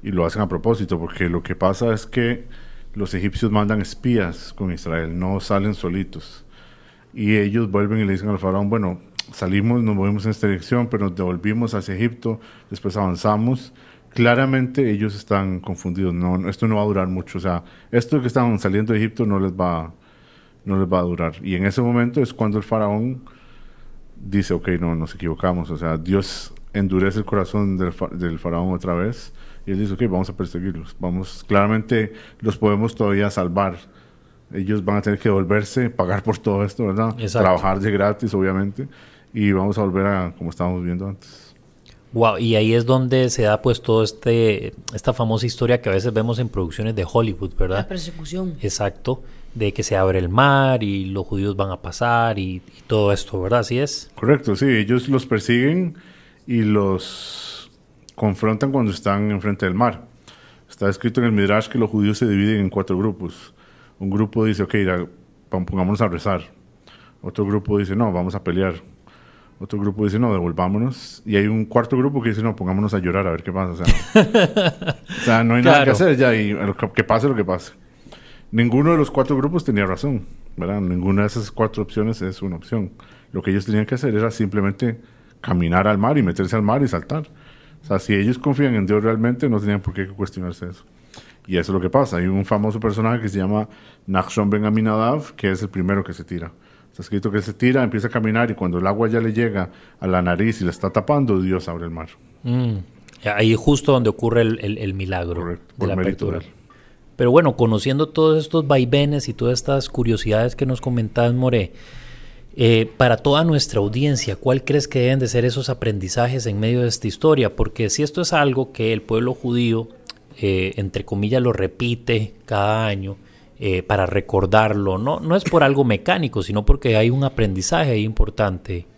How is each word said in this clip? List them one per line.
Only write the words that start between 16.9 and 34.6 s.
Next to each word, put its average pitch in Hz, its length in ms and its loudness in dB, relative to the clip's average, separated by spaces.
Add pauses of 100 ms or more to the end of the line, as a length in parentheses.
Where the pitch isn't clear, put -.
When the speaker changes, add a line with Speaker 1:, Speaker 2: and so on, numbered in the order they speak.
Speaker 1:
mucho. 92 300 -6
O - 20 -6
sea, 87 240 -2 (260)
esto 120 300 2
que 123 80 -2
están 120 320 2
saliendo 107 320 0
de 107 80 2
Egipto 113 260 0
no 98 140 2
les 95 120 0
va, 85 400 -2 (720)
no 95 140 -2
les 95 140 2
va 90 80 4
a - 20 0
durar. 85 400 -2
Y 92 140 -4
en 92 100 0
ese 101 160 0
momento 120 400 0
es 120 100 -2
cuando 107 260 -2
el 101 60 -4
faraón 110 580 -2 (960)
dice, 95 380 -2
"Ok, 82 140 -4 (120)
no, 85 140 0
nos 80 200 -6
equivocamos". 85 560 -2
O 80 60 -4
sea, 80 220 -2
Dios 95 540 -2 (200)
endurece 98 480 2
el 101 40 -4
corazón 98 520 0
del 90 160 -2
fa-, - 160 -6
del 85 300 -6
faraón 87 340 -4
otra 90 220 -4
vez. 101 380 -4 (340)
Y 98 60 -4
él 95 80 -2
dice, 98 140 -2
"Ok, 90 80 -2
vamos 95 260 0
a 98 80 -12
perseguirlos. 87 640 -8
Vamos, 90 500 -6
claramente 107 640 2 (280)
los 110 160 -2
podemos 107 380 2
todavía 101 360 2
salvar. 92 460 -2 (760)
Ellos 98 320 -2